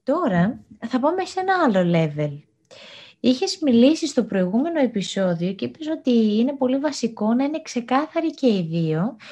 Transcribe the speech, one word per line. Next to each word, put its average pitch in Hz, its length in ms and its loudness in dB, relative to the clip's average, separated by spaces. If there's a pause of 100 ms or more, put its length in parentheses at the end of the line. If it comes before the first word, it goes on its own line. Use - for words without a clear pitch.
τώρα 254 600 0 (240)
θα 254 120 -2
πάμε 330 260 0
σε - 140 -6
ένα 381 140 0 (100)
άλλο 190 320 2
level. 147 440 -2 (800)
Είχες 262 420 0
μιλήσει 285 460 4
στο 262 160 0
προηγούμενο 214 560 0
επεισόδιο 190 760 -2
και 196 120 -8
είπες 277 220 -10
ότι 311 240 -2
είναι 226 440 2
πολύ 262 220 0
βασικό 226 560 -2
να 254 100 2
είναι 302 180 -4
ξεκάθαροι 302 720 -2
και 269 140 -2
οι 202 220 2
δύο 165 480 -2 (140)